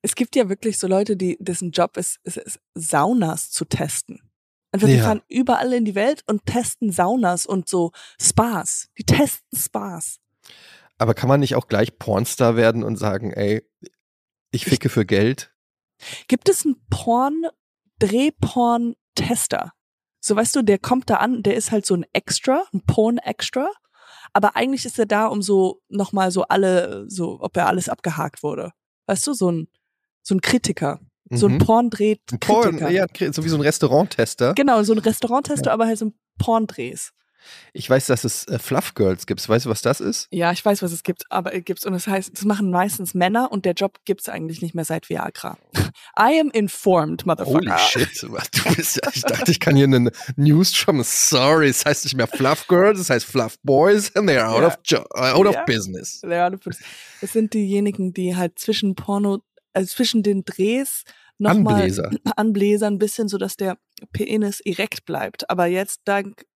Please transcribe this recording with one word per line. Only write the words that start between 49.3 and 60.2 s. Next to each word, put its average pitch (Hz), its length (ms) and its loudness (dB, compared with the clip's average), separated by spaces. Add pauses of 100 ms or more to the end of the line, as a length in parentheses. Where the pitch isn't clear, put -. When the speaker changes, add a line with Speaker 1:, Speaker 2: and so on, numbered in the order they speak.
Speaker 2:
ich - 80 0
kann 151 160 4
hier 139 80 8
eine 123 260 4 (260)
News 151 360 6
droppen. 147 320 2
Sorry, 147 640 4
es - 160 0
heißt 147 200 0
nicht 127 120 -4
mehr 117 100 2
Fluff 135 420 0
Girls, 190 300 6
es 170 120 -4
heißt 123 160 2
Fluff 113 360 -2
Boys 185 540 4
and 202 120 2
they 135 100 4
are 110 100 2
out 113 140 4
Speaker 1:
Ja. 165 60 6
Speaker 2:
of - 160 0
jo-, - 200 0 (100)
äh, 127 180 0
out 190 140 -4
of 202 80 2
Speaker 1:
Ja. - 100 -4
Speaker 2:
business. 95 580 -6
Speaker 1:
They 170 120 -6
are 175 140 0
out 185 60 -6
of 190 60 -14
business. - 280 -14 (320)
Es 196 120 -10
sind 220 220 0
diejenigen, 202 580 -2
die 180 240 -2
halt 180 220 -4
zwischen 208 380 -2
Porno, 202 480 -2 (280)
also 190 220 -2
zwischen 226 300 0